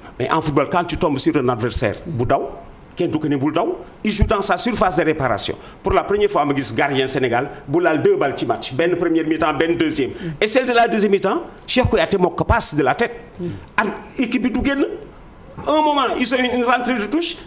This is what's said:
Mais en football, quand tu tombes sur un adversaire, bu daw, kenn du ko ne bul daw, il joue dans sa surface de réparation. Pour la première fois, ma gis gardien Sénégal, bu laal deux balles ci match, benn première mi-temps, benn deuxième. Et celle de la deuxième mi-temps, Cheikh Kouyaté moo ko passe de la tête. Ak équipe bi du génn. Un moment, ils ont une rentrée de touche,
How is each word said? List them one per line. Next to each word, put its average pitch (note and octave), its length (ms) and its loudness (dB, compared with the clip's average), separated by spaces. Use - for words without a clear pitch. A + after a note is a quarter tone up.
Mais B2 100 -2
en D#3 120 2
football, D3 280 0
quand F3+ 140 2
tu - 140 -6
tombes D3+ 200 0
sur D3+ 200 2
un C3 120 0
adversaire, A2+ 460 0
bu B2+ 200 -4
daw, C#3 240 0
kenn F3 140 0
du C#3 80 -2
ko D3+ 120 -2
ne C#3+ 80 0
bul C#3+ 160 0
daw, A#3+ 240 -2
il G#3+ 80 0
joue C4+ 140 2
dans - 160 2
sa F3+ 160 2
surface G#3+ 400 0
de E3+ 60 2
réparation. C3+ 520 0
Pour F#3 120 0
la F3+ 100 4
première G3+ 260 2
fois, D#3+ 160 2
ma C#3+ 80 2
gis C3 220 -2
gardien C3+ 320 2
Sénégal, B2+ 420 0
bu D3+ 140 0
laal D#3+ 200 2
deux G3 160 4
balles C#3 200 0
ci - 80 -4
match, A#2 280 -4
benn E3+ 240 0
première D#3+ 280 0
mi-temps, D#3 280 0
benn E3 240 0
deuxième. D3 340 0
Et A3 60 4
celle B3+ 180 4
de A#3+ 80 0
la A#3 140 6
deuxième G#3+ 260 2
mi-temps, G3 300 0
Cheikh B3+ 240 2
Kouyaté G3 280 2
moo F3+ 140 2
ko - 120 -2
passe G#3+ 320 2
de D3 80 2
la - 120 2
tête. A#3 180 -2
Ak G#3+ 100 2
équipe B3+ 240 -2
bi B3+ 80 0
du B3+ 160 -2
génn. C#4 180 0
Un D#4 160 2
moment, D4 200 2
ils B3 140 2
ont C4 40 2
une B3 280 0
rentrée B3 300 2
de G#3 100 -2
touche, D#4 420 -2